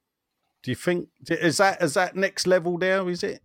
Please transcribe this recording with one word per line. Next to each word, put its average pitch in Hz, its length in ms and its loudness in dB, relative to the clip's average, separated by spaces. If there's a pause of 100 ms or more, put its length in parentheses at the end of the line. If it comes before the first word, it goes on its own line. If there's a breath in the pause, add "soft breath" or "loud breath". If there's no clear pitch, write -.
(640)
Do 127 80 -4
you - 20 -2
think, 180 340 -4 (220)
is 165 280 0
that, 196 220 2
is 151 140 0
that 185 220 0
next 190 280 -2
level 180 340 2
there? 185 300 0
Is 175 140 -4
it? - 220 -6